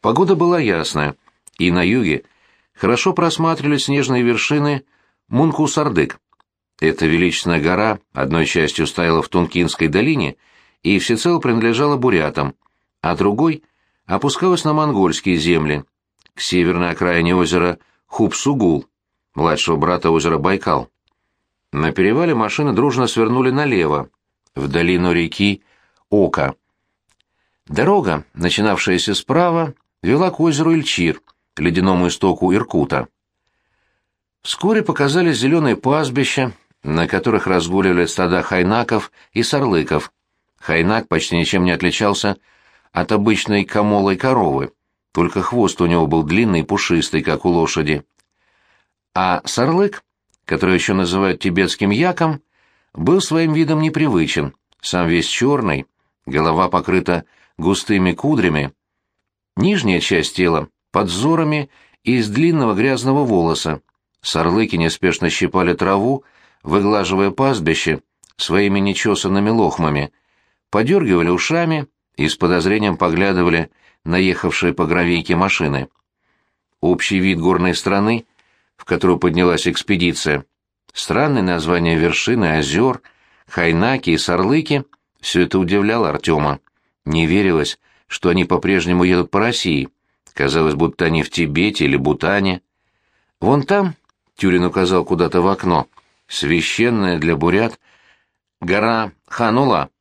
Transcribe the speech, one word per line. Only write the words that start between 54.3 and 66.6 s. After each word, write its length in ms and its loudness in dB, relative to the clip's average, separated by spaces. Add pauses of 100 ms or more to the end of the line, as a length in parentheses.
сам 260 -2
весь 200 2
черный, 580 0 (400)
голова 440 0
покрыта 560 0 (320)
густыми 560 0
кудрями, 580 0 (840)
нижняя 440 0
часть 360 -2
тела 340 0 (220)
под 160 0
взорами 640 -2 (340)
из 260 0
длинного 440 2
грязного 500 0
волоса. 580 0 (400)
Сарлыки 540 0
неспешно 540 0
щипали 440 0
траву, 500 0 (400)